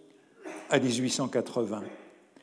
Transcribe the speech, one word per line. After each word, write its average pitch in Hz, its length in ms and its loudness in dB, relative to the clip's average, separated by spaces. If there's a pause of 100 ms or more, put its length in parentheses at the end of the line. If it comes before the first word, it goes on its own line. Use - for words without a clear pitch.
(680)
à 147 100 6
dix-huit 127 300 2
cent 131 180 0
quatre-vingts. 110 560 0 (600)